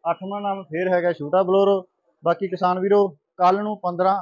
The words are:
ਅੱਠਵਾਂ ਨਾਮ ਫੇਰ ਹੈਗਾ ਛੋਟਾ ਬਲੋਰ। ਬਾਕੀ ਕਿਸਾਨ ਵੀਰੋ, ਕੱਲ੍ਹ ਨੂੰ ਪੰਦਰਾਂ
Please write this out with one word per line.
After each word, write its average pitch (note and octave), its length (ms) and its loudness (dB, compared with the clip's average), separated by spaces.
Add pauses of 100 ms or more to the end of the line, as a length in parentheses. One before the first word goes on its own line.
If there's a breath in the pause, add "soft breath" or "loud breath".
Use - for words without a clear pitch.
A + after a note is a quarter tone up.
ਅੱਠਵਾਂ F#3+ 360 -6
ਨਾਮ G3 220 -6
ਫੇਰ F3 260 -4
ਹੈਗਾ F3 240 0
ਛੋਟਾ D#3+ 300 -2
ਬਲੋਰ। F#3+ 440 2 (380)
ਬਾਕੀ E3+ 240 -2
ਕਿਸਾਨ F3+ 300 -2
ਵੀਰੋ, G3+ 280 4 (300)
ਕੱਲ੍ਹ F#3 260 2
ਨੂੰ G#3 180 -6
ਪੰਦਰਾਂ F#3 420 0